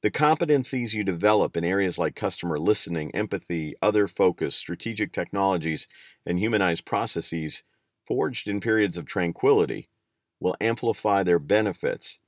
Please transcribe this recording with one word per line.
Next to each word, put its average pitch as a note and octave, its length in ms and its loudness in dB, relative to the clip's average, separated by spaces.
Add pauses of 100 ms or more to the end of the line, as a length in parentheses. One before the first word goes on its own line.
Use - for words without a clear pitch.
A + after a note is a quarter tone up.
The G#2 100 2
competencies C#3+ 800 2
you G#2+ 100 -2
develop F#2+ 520 2
in E2+ 80 0
areas F#2 360 0
like D#2+ 160 0
customer F2 440 -4
listening, E2 540 0
empathy, E2+ 680 -4
other G#2 260 4
focus, F2 480 0
strategic G2+ 580 -6
technologies, F2+ 760 -2 (380)
and F2 140 -2
humanized G2 460 0
processes E2 760 -4 (420)
forged C3 420 -4
in G2+ 120 -4
periods G#2 380 0
of E2 80 -8
tranquility F2 840 0 (520)
will F2+ 200 -2
amplify A2 640 0
their F2 160 4
benefits F#2 880 -2